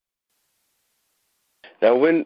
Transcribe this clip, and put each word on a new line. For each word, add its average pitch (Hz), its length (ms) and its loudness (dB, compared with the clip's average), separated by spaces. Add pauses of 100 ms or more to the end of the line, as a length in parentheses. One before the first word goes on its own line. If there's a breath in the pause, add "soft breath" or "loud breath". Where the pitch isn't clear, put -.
(1800 loud breath)
Now, 113 160 2
when, 160 300 0